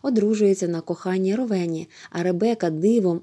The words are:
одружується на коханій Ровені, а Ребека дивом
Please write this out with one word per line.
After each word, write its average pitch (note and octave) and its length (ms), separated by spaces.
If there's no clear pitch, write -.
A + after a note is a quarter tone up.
одружується G#3 640
на E3 140
коханій F#3+ 540
Ровені, F3 540
а F3 140
Ребека F3+ 460
дивом F3 540